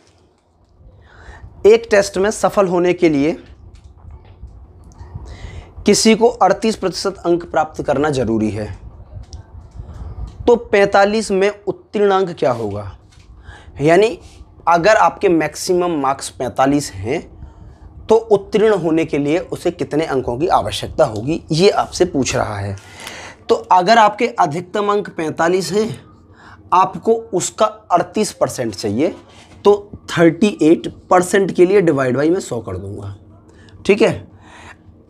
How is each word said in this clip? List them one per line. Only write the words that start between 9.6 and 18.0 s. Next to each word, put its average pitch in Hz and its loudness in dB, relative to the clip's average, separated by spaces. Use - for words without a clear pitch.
तो 240 4
पैंतालीस 202 2
में 196 2
उत्तीर्णांक 196 -2
क्या 147 -2
होगा? 104 -6
यानी 180 4
अगर 175 4
आपके 185 2
मैक्सिमम 170 -2
मार्क्स 135 -4
पैंतालीस 139 -2
हैं 110 -6